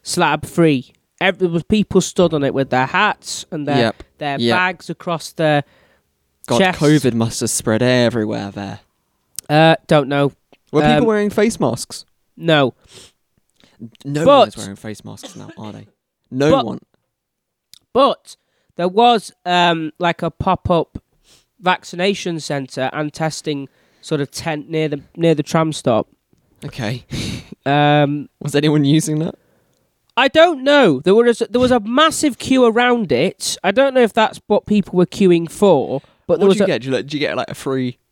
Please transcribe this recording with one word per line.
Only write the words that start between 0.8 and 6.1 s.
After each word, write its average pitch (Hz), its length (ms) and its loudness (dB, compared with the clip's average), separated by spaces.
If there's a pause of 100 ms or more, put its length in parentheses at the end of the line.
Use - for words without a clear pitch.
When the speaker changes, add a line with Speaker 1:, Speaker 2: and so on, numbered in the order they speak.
Speaker 1:
ev-, 180 180 0
there 180 100 0
was 165 160 -2
people 208 360 0
stood 170 340 0
on 143 100 -2
it 135 100 -2
with 131 160 -2
their 127 160 0
hats - 640 -2
and 151 180 -8
their, 143 100 0
Speaker 2:
Yep. 113 240 -2 (160)
Speaker 1:
their 139 220 -6
Speaker 2:
Yep. 117 160 0
Speaker 1:
bags 180 340 -4
across 165 420 -8
their 151 320 0 (800)